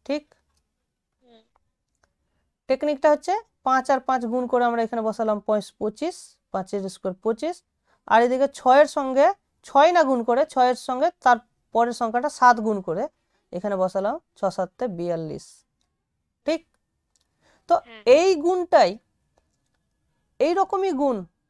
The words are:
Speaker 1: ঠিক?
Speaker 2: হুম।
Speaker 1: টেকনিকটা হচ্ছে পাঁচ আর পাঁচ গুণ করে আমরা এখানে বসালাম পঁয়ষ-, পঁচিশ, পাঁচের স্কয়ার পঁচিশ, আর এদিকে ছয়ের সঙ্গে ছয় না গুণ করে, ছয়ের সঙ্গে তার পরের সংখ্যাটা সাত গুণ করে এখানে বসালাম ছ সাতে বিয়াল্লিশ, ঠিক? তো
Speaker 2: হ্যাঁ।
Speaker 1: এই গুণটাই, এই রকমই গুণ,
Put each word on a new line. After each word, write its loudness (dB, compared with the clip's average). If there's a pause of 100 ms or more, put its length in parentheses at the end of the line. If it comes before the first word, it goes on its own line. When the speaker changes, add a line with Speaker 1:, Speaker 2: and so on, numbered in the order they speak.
Speaker 1:
ঠিক? -6 (960)
Speaker 2:
হুম। -20 (1300)
Speaker 1:
টেকনিকটা 0
হচ্ছে 0 (300)
পাঁচ 0
আর 2
পাঁচ -4
গুণ -4
করে 0
আমরা -2
এখানে -6
বসালাম -4
পঁয়ষ-, -4
পঁচিশ, -6 (360)
পাঁচের -8
স্কয়ার -10
পঁচিশ, -4 (520)
আর 4
এদিকে 0
ছয়ের 4
সঙ্গে 0 (400)
ছয় 4
না 4
গুণ 0
করে, 0
ছয়ের 0
সঙ্গে -4 (140)
তার 4 (380)
পরের 0
সংখ্যাটা -4
সাত 4
গুণ -2
করে -6 (500)
এখানে -6
বসালাম -2 (200)
ছ -12
সাতে -8
বিয়াল্লিশ, -8 (1040)
ঠিক? -2 (1080)
তো 4
Speaker 2:
হ্যাঁ। -8
Speaker 1:
এই 6
গুণটাই, 2 (1500)
এই 2
রকমই -2
গুণ, -2 (320)